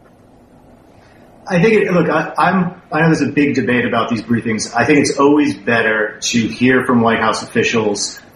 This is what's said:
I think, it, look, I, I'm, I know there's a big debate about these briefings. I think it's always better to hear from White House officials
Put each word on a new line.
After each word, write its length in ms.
I 140
think, 140
it, 160
look, 180
I, 300
I'm, 420
I 100
know 80
there's 120
a 100
big 220
debate 320
about 240
these 140
briefings. 520
I 80
think 240
it's 120
always 360
better 640
to 280
hear 400
from 140
White 180
House 240
officials 760